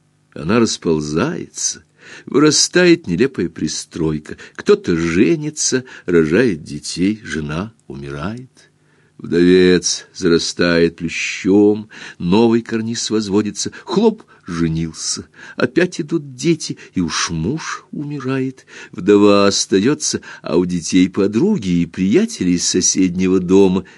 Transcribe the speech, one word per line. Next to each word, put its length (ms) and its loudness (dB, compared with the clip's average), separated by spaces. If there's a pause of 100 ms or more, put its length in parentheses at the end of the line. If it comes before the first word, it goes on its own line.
(340)
она 260 0
расползается — 1200 -2 (440)
вырастает 800 2
нелепая 420 -2
пристройка. 880 -6 (180)
Кто-то 420 0
женится, 880 0 (200)
рожает 580 2
детей, 600 -6
жена 480 -8 (140)
умирает. 840 -12 (460)
Вдовец 960 2
зарастает 840 0
плющом, 920 0 (300)
новый 420 2
карниз 480 -6
возводится. 640 -2 (120)
Хлоп, 400 0 (220)
женился, 840 -4 (280)
опять 420 -2
идут 360 -6
дети, 420 -4 (180)
и 60 -4
уж 300 -4
муж 600 -6
умирает. 760 -6 (260)
Вдова 540 6
остается, 760 0 (220)
а 160 0
у 80 2
детей 420 2
подруги 600 0
и 180 2
приятели 640 0
из 160 0
соседнего 760 0
дома, 440 4 (140)